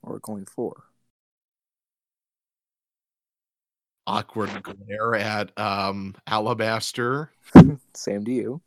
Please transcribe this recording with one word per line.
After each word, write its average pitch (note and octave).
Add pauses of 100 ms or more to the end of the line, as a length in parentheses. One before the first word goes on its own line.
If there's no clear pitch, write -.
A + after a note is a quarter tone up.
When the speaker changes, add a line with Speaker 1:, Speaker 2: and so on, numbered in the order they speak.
Speaker 1:
Or -
going G2+
for. - (3250)
Speaker 2:
Awkward G2+
glare G#2
at, G#2+
um, G2 (100)
Alabaster. A2+ (240)
Speaker 1:
<laughs> D3
Same G#2
to A#2
you. B2